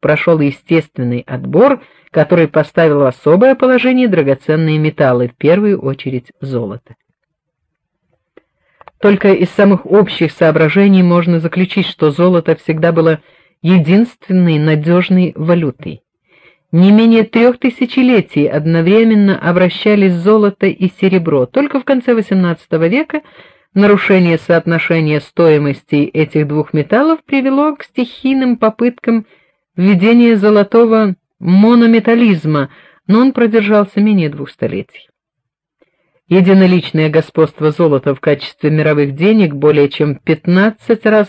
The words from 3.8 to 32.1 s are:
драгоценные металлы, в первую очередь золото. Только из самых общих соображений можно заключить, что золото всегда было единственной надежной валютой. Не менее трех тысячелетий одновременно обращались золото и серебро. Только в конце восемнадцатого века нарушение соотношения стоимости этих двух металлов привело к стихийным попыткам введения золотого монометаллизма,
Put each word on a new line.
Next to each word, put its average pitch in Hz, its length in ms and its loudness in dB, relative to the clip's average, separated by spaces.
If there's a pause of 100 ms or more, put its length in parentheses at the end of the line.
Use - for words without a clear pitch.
драгоценные 156 680 -2
металлы, 139 520 -2
в - 80 -18
первую 196 440 0
очередь 131 500 -10 (120)
золото. 120 520 -10 (2000)
Только 202 320 2
из 185 160 0
самых 202 380 0
общих 190 460 0
соображений 170 680 2
можно 175 380 0
заключить, 180 460 -4
что - 240 -2
золото 165 460 0
всегда 160 360 -4
было 160 300 0 (400)
единственной 180 960 0
надежной 170 760 0
валютой. 160 680 -4 (680)
Не 180 200 4
менее 226 340 4
трех 240 340 0
тысячелетий 247 880 -2
одновременно 190 920 0
обращались 180 760 0
золото 202 520 0
и 185 220 -2
серебро. 170 560 -2
Только 277 340 -4
в 254 60 -8
конце 254 300 -2
восемнадцатого 175 760 -2
века 302 320 -4 (540)
нарушение 190 640 2
соотношения 165 840 -2
стоимости 147 760 -2
этих 151 520 -2
двух 151 240 -6
металлов 247 520 -2
привело 277 520 -2
к - 80 -20
стихийным 254 720 -4
попыткам 233 680 -4 (500)
введения 214 600 2
золотого 214 800 2 (260)
монометаллизма, 214 1300 2 (360)